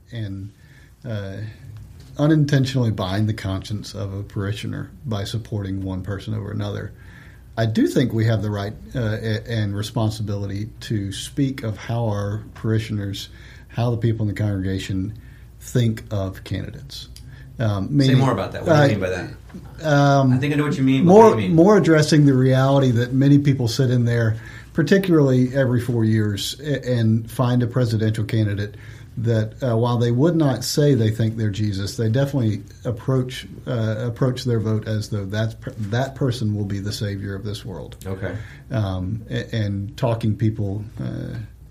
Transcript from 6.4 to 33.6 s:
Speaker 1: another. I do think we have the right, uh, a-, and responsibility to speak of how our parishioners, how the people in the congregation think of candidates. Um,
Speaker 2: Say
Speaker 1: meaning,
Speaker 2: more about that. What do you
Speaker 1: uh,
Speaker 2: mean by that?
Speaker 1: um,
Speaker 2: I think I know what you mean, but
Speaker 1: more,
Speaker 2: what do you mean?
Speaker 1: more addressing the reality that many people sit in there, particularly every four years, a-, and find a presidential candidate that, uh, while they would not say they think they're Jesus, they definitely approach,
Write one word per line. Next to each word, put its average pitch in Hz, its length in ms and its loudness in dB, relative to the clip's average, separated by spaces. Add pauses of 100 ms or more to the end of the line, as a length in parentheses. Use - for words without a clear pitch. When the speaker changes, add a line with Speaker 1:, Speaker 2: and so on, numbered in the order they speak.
Speaker 1:
another. 104 420 -6 (640)
I 113 80 2
do 156 220 2
think 127 260 2
we 110 120 2
have 110 160 2
the 104 100 -2
right, 101 220 -4 (220)
uh, 139 40 -4 (220)
a-, 110 280 -2
and 107 260 -2
responsibility 104 920 -4 (140)
to 98 300 -4
speak - 520 -4
of 107 140 -6
how 117 300 -4
our 101 360 -4 (100)
parishioners, 107 760 -2 (400)
how 120 220 -2
the 113 60 0
people 110 300 0
in 98 60 -2
the 92 80 -6
congregation 95 760 -2 (420)
think 117 520 -2
of 95 320 -6
candidates. - 680 -10 (500)
Um, 104 280 0
Speaker 2:
Say - 60 -4
Speaker 1:
meaning, 131 240 6
Speaker 2:
more 131 160 4
about 95 200 -4
that. 90 120 -8
What 170 100 4
do 147 40 8
you 147 40 8
Speaker 1:
uh, 139 60 8
Speaker 2:
mean 104 100 0
by 92 100 -2
that? - 800 -10
Speaker 1:
um, 139 440 6
Speaker 2:
I 127 40 4
think 143 160 0
I 147 40 0
know 147 80 2
what 139 120 -2
you 135 60 0
mean, 131 220 4
but 170 60 8
Speaker 1:
more, 220 180 12
Speaker 2:
what - 80 4
do 107 60 0
you 92 60 -2
mean? 175 60 4
Speaker 1:
more 190 220 8
addressing 151 480 6
the 139 80 8
reality 131 580 4
that 120 220 0
many 139 260 6
people 131 300 2
sit 131 220 2
in 123 140 2
there, 117 300 2 (380)
particularly 147 840 4
every 123 240 2
four 113 240 0
years, 107 560 0
a-, 143 260 -4 (140)
and 110 320 2
find 123 320 2
a 120 40 0
presidential 110 580 0
candidate 104 500 -2 (420)
that, 110 460 -2
uh, 117 140 0
while 120 200 2
they 120 140 2
would 151 240 2
not 139 300 0
say 147 300 4
they 110 160 4
think 113 260 -2
they're 107 120 0
Jesus, 101 460 -4
they 113 140 0
definitely 120 520 0 (220)
approach, 127 640 -4 (180)